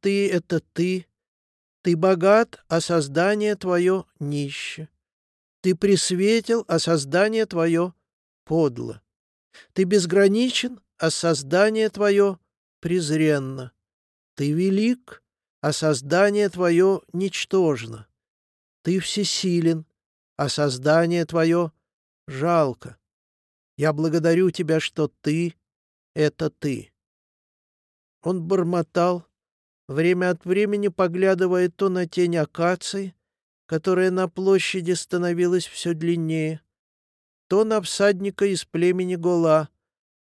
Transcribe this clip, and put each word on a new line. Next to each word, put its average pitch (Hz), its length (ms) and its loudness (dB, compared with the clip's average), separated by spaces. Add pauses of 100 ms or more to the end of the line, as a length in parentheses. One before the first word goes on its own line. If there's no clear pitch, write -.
ты — 196 300 0
это 170 300 -2
ты. 180 460 -4 (760)
Ты 175 140 2
богат, 190 720 2
а 165 120 0
создание 175 760 0
твоё 185 480 0 (140)
нищее. 143 720 -8 (720)
Ты 185 120 2
пресветел, 202 920 0
а 165 100 0
создание 170 680 0
твоё — 170 480 -2 (500)
подло. 120 560 -2 (720)
Ты 190 120 0
безграничен, 202 960 2 (180)
а 160 120 0
создание 175 800 0
твоё — 202 500 2 (420)
презренно. 151 920 -2 (640)
Ты 147 180 -2
велик, 196 680 0 (400)
а 147 100 -2
создание 170 800 0
твоё 180 520 2 (100)
ничтожно. 151 960 -2 (760)
Ты 185 180 0
всесилен, 170 840 -2 (500)
а 143 120 -2
создание 151 760 0
твоё 165 480 0 (540)
жалко. 139 720 -2 (800)
Я 151 140 0
благодарю 165 580 0
тебя, 160 280 -2
что 151 300 -4 (140)
ты — 165 320 -2 (600)
это 151 360 -2
ты». 123 420 -6 (1300)
Он 180 200 -4
бормотал, 175 840 0 (600)
время 180 440 0
от 175 140 -4
времени 202 440 0
поглядывая 180 800 0
то 196 200 -2
на 180 200 -2
тень 175 280 -2
акации, 175 800 -4 (520)
которая 185 440 0
на 185 180 -2
площади 185 640 0
становилась 175 760 0
всё - 280 -6
длиннее, 160 640 -2 (880)
то 208 160 2
на 220 160 0
всадника 202 640 0
из 190 180 -2
племени 180 500 0
Гола, 165 540 2 (580)